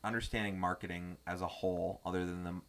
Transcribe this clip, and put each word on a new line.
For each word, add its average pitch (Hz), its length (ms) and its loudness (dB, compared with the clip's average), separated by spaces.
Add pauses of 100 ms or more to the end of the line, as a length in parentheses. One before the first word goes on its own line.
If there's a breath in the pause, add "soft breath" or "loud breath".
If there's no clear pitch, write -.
understanding 107 560 0
marketing 90 560 0 (100)
as 90 160 -2
a 90 60 2
whole, 90 580 0
other 90 200 2
than 90 180 -2
the, 87 100 -2 (160)